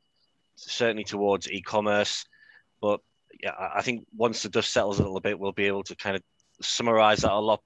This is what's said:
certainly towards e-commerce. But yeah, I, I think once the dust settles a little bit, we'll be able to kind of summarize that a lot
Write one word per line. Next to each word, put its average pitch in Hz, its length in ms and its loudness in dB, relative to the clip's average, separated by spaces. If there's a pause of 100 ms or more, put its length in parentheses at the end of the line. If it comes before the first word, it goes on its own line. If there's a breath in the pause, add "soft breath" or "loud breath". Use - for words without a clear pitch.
(580)
certainly 110 480 -2
towards 101 440 0
e-commerce. 104 760 0 (560 soft breath)
But 104 180 2 (420)
yeah, 95 100 -6
I, 92 280 -6
I - 20 2
think 120 240 -4 (100)
once 113 280 0
the 107 60 -8
dust 107 220 0
settles 101 280 2
a 101 40 4
little 95 180 -4
bit, 101 180 -2
we'll 98 140 -4
be 101 140 0
able 98 160 -2
to 90 120 -14
kind 98 200 -4
of 92 60 -6 (400)
summarize 110 580 4
that 110 120 2
a 104 80 2
lot 107 260 2